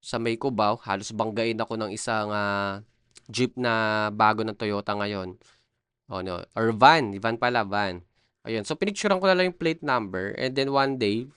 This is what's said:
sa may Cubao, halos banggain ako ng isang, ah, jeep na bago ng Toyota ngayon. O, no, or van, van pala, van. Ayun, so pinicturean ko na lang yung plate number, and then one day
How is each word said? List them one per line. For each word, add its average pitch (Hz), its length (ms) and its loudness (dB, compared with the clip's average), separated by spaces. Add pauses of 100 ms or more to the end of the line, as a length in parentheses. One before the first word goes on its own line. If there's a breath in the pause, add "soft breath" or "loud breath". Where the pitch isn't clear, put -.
sa - 180 -4
may 117 160 0
Cubao, 110 480 0
halos 98 300 -4
banggain 110 420 -2
ako 110 240 -4
ng 107 140 -4
isang, 110 400 -2
ah, 101 500 -2 (480)
jeep 120 240 -2
na 110 560 2
bago 107 320 2
ng 110 140 -6
Toyota 104 400 -4
ngayon. 101 400 -6 (760 soft breath)
O, 95 80 -6
no, 90 320 -6
or 113 240 0
van, 127 400 8
van 113 240 -2
pala, 123 240 2
van. 98 400 -2 (400)
Ayun, 113 220 -4
so 156 100 -4
pinicturean 196 460 0
ko 190 80 4
na 180 80 4
lang 180 160 2
yung - 80 -20
plate 160 180 0
number, 104 560 -2
and 131 160 -2
then 135 160 0
one 139 320 2
day 110 240 0 (120)